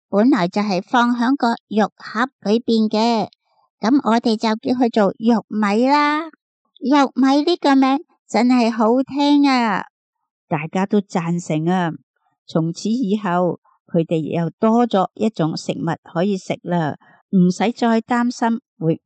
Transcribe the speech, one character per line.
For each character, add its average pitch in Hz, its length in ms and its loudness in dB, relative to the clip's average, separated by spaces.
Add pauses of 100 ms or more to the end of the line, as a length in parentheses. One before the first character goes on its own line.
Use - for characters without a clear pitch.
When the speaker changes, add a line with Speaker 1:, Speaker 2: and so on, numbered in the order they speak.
Speaker 1:
本 214 200 2
來 190 200 2
就 208 120 -4
係 202 200 -2
放 240 340 0
響 247 220 0
個 233 180 0 (140)
玉 208 140 0
盒 - 460 -6 (120)
裏 214 180 0
邊 220 300 0
嘅， 220 400 -2 (500)
咁 240 300 0
我 226 100 2
哋 226 160 0
就 220 140 -2
叫 247 300 -2
佢 240 120 2
做 202 260 2
玉 226 160 2 (140)
米 214 400 -2
啦。 294 400 0 (520)
玉 269 140 0 (220)
米 269 280 2
呢 349 160 0
個 277 160 2
名 269 240 2 (280)
真 233 200 0
係 247 220 4
好 233 320 2
聽 285 460 2
啊！」 233 360 0 (640)
Speaker 2:
大 156 200 -4
家 190 180 -2
都 208 140 0
贊 175 440 -4
成 156 220 -2
啊！ 175 260 0 (540)
從 165 260 -2
此 202 180 -8
以 220 280 -2
後， 180 420 -2 (280)
佢 165 180 0
哋 160 340 -4
又 165 100 -2 (100)
多 226 260 2
咗 190 300 -2
一 220 140 -2
種 160 280 -4
食 - 140 -8
物 - 140 -6 (180)
可 170 200 -4
以 202 140 -2
食 - 240 -8
啦， 170 340 -4 (400)
唔 180 140 6
使 208 220 -2
再 226 300 0
擔 240 300 -2
心 233 280 -2 (180)
會 160 280 -2